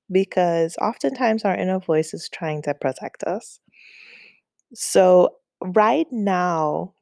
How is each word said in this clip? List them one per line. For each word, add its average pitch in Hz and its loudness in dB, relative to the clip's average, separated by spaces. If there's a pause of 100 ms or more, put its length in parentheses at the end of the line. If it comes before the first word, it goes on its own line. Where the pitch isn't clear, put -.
(120)
because 175 0
oftentimes 233 -2
our 190 0
inner 185 -2
voice 156 -2
is 165 -12
trying 156 -8
to 143 -4
protect - -8
us. - -8 (1120)
So 185 4 (240)
right 220 2
now, 180 -2